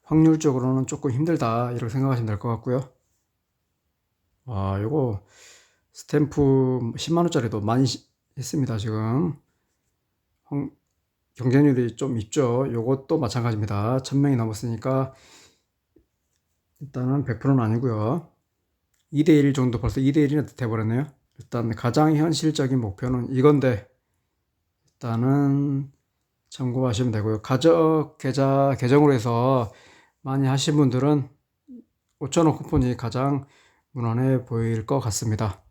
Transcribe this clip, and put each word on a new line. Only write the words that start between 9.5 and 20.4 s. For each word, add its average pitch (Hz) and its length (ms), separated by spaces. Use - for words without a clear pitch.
황-, - 260
경쟁률이 127 600
좀 135 220
있죠. 123 560
요것도 135 460
마찬가지입니다. 113 800
천 135 220
명이 143 140
넘었으니까 117 760
일단은 135 440
백 110 160
프로는 135 240
아니고요. 117 680
이 147 120
대 156 140
일 139 160
정도 123 260
벌써 127 220
이 135 100
대 151 120
일이나 143 240